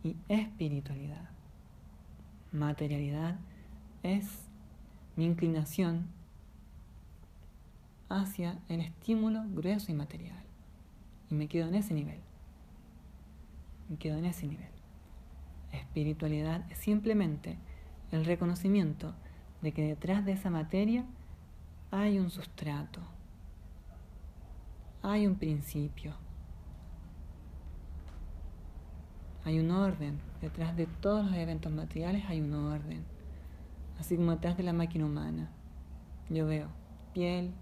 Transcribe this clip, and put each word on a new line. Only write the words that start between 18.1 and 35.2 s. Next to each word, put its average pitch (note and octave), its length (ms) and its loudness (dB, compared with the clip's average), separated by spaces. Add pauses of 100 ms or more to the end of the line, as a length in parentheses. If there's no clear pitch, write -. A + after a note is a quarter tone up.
el D#3+ 140 4
reconocimiento F3 920 4 (480)
de D#3 100 2
que D#3 140 4
detrás F3+ 380 2
de G3 80 4
esa F#3+ 180 2
materia G3 540 4 (840)
hay G3+ 280 6
un F3+ 120 4
sustrato, D3+ 720 -4 (2000)
hay G#3 240 6
un F#3+ 100 6
principio, D3+ 800 0 (3250)
hay D#3+ 140 6
un D#3+ 120 6
orden. D#3+ 500 4 (200)
Detrás E3 360 0
de E3 100 4
todos G3+ 400 4
los F#3+ 80 4
eventos D#3+ 380 0
materiales D#3+ 560 0
hay D#3+ 120 2
un D3 140 2
orden. D3+ 500 0 (920)
Así E3 180 2
como E3+ 140 8
detrás F3 260 4
de F#3 60 0
la F3 100 2
máquina E3 340 4
humana. D#3 440 0 (800)